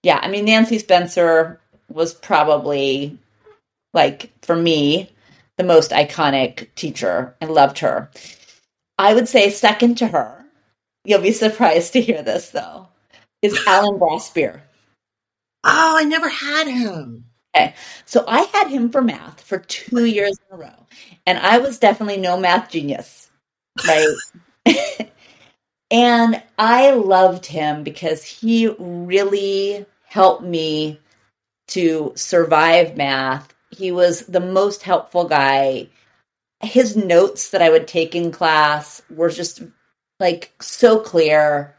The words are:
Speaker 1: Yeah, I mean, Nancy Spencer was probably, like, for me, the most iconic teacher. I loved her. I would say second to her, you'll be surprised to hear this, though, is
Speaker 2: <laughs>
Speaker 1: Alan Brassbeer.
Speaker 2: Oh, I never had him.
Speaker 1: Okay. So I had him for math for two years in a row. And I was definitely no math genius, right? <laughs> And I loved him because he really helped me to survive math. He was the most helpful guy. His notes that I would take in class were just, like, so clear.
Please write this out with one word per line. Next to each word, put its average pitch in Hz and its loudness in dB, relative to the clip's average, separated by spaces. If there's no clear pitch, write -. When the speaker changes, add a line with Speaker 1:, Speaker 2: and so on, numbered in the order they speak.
Speaker 1:
Yeah, 151 4
I - -6
mean, 202 -4
Nancy 220 2
Spencer 170 0
was 165 -4
probably, 143 -2
like, 139 0
for 170 -2
me, 165 0
the 185 -2
most 165 4
iconic 139 -2
teacher. 120 -6
I - -8
loved 147 2
her. - -4
I 202 4
would 233 2
say 202 4
second 233 2
to 233 -2
her, 143 -6
you'll 202 2
be 190 0
surprised 214 0
to 254 2
hear 156 -4
this, - -6
though, 160 -12
is 202 -2
Speaker 2:
<laughs> - -2
Speaker 1:
Alan 202 2
Brassbeer. 156 -2
Speaker 2:
Oh, 320 2
I 311 2
never 311 -2
had 294 -6
him. 180 -8
Speaker 1:
Okay. - 2
So - 0
I 247 0
had 403 0
him 240 -2
for 269 -2
math 151 -8
for 196 -8
two - -4
years 202 -2
in 190 -20
a - -20
row. - -20
And 180 0
I 214 4
was 254 -4
definitely 208 0
no 185 -4
math 190 0
genius, - -10
right? 156 2
<laughs> 571 -2
And 233 2
I 240 6
loved 190 2
him 151 -6
because 156 -8
he 226 -2
really 196 -4
helped - 2
me 156 -6
to 160 -2
survive 165 2
math. 135 -4
He 185 -8
was 175 0
the 180 -2
most 190 -2
helpful 175 -2
guy. 139 0
His 220 0
notes 185 0
that 196 -2
I 170 4
would 160 4
take 165 -4
in 170 -4
class 151 -2
were 165 -2
just, 165 -8
like, 170 -4
so 220 2
clear. 151 0